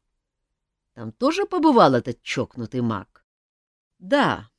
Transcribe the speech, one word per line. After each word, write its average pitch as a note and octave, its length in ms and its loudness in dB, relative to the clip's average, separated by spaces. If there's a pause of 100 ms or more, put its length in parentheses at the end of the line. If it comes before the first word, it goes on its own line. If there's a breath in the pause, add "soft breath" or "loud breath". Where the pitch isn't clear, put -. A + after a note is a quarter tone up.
(920)
Там A2+ 180 -14
тоже E4+ 340 -2
побывал C4+ 480 4
этот A#2+ 300 -4
чокнутый B2 580 -8
маг? A2 420 -8 (760)
Да, F#3 600 -2